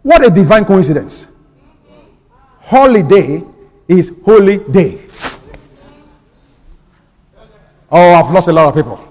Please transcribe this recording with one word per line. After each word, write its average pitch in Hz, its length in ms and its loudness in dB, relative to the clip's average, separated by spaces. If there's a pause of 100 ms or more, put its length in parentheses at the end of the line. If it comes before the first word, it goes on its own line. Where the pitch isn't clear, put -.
What 294 240 2
a 233 40 4
divine 196 340 0
coincidence. 165 640 -4 (1300)
Holiday 190 800 0 (460)
is 175 240 -2 (100)
holy 202 360 2
day. 139 420 -4 (3000)
Oh, 175 220 4
I've 156 180 0
lost 175 160 0
a 170 60 -2
lot 160 160 2
of 135 60 -6
people. 120 220 -6 (140)